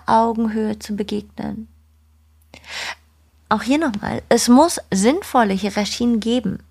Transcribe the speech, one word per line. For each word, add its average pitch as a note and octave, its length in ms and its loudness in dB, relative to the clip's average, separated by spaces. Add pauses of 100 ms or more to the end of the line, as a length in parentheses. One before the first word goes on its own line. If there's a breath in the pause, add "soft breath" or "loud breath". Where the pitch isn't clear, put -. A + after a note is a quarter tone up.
Augenhöhe A3 720 0
zu G#3+ 180 -10
begegnen. G#3 720 -8 (1800 loud breath)
Auch G#3+ 140 -2
hier C4+ 160 0
nochmal, G#3 500 -4
es A#3 180 2
muss C#4 320 6 (120)
sinnvolle A3+ 640 2
Hierarchien G#3 680 -2
geben. A#3 520 -2